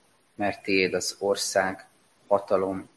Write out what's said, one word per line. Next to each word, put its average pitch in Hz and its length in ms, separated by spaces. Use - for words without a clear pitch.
mert 101 280
tiéd 92 300
az 90 260
ország, 98 680
hatalom 95 680